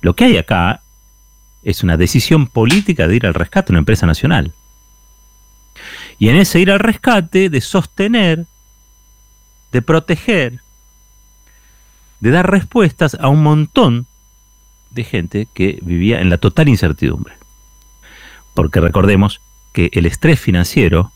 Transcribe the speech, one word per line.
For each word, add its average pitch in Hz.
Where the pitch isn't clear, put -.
Lo 87
que 233
hay 247
acá 90
es -
una 85
decisión 123
política 127
de 98
ir 113
al 87
rescate -
de -
una 87
empresa 85
nacional. 85
Y 107
en 123
ese 180
ir 190
al 196
rescate, 196
de 139
sostener, 190
de 123
proteger, 160
de 110
dar 175
respuestas 185
a 135
un 151
montón 151
de 120
gente 101
que -
vivía 90
en 92
la 85
total 147
incertidumbre. -
Porque 78
recordemos 95
que 85
el 85
estrés 151
financiero 87